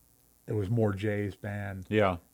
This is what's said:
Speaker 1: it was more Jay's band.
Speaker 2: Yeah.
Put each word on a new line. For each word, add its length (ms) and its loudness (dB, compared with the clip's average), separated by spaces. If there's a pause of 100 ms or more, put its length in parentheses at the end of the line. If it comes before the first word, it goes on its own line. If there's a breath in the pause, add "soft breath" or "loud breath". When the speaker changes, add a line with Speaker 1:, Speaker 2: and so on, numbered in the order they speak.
(460)
Speaker 1:
it 60 -6
was 160 -2
more 240 4
Jay's 420 -2
band. 540 -10
Speaker 2:
Yeah. 300 4 (160)